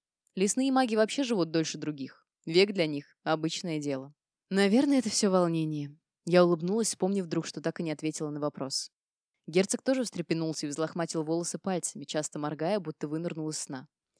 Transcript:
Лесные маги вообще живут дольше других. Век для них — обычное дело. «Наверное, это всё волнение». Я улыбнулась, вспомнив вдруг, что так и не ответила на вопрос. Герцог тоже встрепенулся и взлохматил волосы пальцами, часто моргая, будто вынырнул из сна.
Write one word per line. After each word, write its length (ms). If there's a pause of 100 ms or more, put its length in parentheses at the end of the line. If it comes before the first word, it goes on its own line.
(360)
Лесные 340
маги 240
вообще 300
живут 260
дольше 280
других. 480 (180)
Век 280
для 140
них — 380
обычное 560
дело. 340 (360)
«Наверное, 480
это 120
всё 200
волнение». 640 (300)
Я 180
улыбнулась, 440
вспомнив 360
вдруг, 220
что 140
так 200
и 20
не 80
ответила 400
на 100
вопрос. 500 (560)
Герцог 360
тоже 200
встрепенулся 640
и 20
взлохматил 540
волосы 360
пальцами, 460
часто 360
моргая, 400
будто 260
вынырнул 420
из 100
сна. 280 (340)